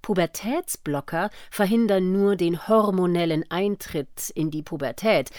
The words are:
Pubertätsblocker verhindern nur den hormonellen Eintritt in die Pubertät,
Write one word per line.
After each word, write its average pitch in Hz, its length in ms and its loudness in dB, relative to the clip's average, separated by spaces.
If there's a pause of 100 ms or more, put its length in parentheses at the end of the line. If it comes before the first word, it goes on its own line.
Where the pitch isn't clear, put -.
Pubertätsblocker 180 1300 -2 (180)
verhindern 202 600 2
nur 196 240 4
den 175 320 -2
hormonellen 175 840 2
Eintritt 185 800 -4
in 156 220 -4
die 151 100 -6
Pubertät, 147 760 -2